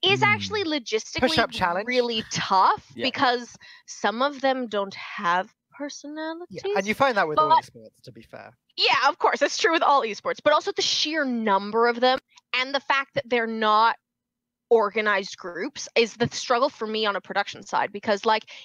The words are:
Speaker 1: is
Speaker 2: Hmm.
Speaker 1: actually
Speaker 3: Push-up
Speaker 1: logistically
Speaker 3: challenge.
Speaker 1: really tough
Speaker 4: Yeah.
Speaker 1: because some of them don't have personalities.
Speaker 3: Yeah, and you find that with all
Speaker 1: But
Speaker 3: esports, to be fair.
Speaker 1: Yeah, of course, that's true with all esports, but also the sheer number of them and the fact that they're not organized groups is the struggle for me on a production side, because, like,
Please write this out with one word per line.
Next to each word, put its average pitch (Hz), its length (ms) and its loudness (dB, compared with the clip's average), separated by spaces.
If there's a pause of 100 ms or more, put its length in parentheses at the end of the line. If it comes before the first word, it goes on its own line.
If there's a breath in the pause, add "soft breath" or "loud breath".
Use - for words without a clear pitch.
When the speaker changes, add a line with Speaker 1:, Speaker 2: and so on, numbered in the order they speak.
Speaker 1:
is 392 180 2
Speaker 2:
Hmm. 403 40 2
Speaker 1:
actually 403 400 0 (520)
Speaker 3:
Push-up 254 360 0
Speaker 1:
logistically - 0 -
Speaker 3:
challenge. 190 340 -2
Speaker 1:
really 240 440 0
tough 202 640 2
Speaker 4:
Yeah. 233 100 -6
Speaker 1:
because 247 520 -2 (300 loud breath)
some 220 360 -4
of 277 180 -2
them 262 280 0
don't 202 260 -4
have 185 600 -2 (160)
personalities. 311 960 -12
Speaker 3:
Yeah, 392 120 -2
and 196 100 -2
you 214 80 -2
find 262 220 2
that 180 120 2
with 151 100 -4
all 156 100 4
Speaker 1:
But 156 160 4
Speaker 3:
esports, - 400 -20
to - 80 -20
be 117 100 -20
fair. 107 340 -20 (200)
Speaker 1:
Yeah, 285 320 2
of 320 100 0
course, 262 220 2
that's - 180 0
true 392 140 2
with 320 100 2
all 285 200 4
esports, 202 400 -4
but 294 100 4
also 339 200 2
the 392 100 -4
sheer 302 420 -2
number 220 640 2
of 233 120 0
them 254 180 4 (360 soft breath)
and 262 200 -2
the 277 60 -2
fact 277 340 -2
that - 140 -4
they're 233 180 0
not 220 500 2 (760)
organized 208 680 2
groups 180 580 -10
is 233 200 2
the 233 120 0
struggle 254 420 0
for 226 160 -10
me 220 200 -2
on 202 100 0
a 180 40 -6
production 202 420 -6
side, 185 300 -4
because, 202 320 -2
like, 220 260 0 (140)